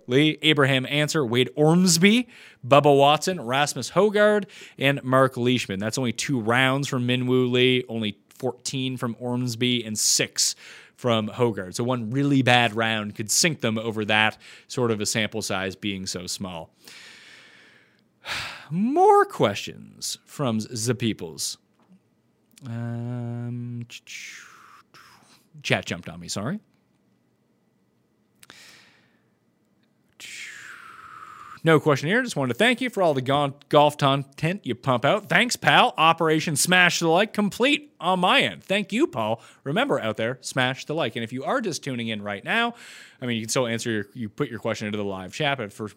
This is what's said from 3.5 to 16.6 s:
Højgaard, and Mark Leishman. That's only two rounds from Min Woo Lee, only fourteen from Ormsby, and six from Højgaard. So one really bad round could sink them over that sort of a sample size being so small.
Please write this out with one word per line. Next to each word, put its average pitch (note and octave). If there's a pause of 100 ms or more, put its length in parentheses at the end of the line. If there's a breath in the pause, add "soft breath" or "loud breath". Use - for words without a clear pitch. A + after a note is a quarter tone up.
Højgaard, G#3 (320 loud breath)
and C#3
Mark C3
Leishman. A#2+
That's A2
only B2
two C#3
rounds C3
from B2
Min B2
Woo B2+
Lee, B2
only A2 (200)
fourteen C3
from A#2
Ormsby, B2
and G#2+
six - (420 loud breath)
from A2
Højgaard. G2+
So B2
one A#2+
really C#3
bad A#2+
round A2
could G#2+
sink E3
them A2+
over A2
that G#2+ (300 loud breath)
sort A#2+
of G#2+
a G#2+
sample G#2+
size F#2+
being G2
so F2+
small. F2+ (1600 loud breath)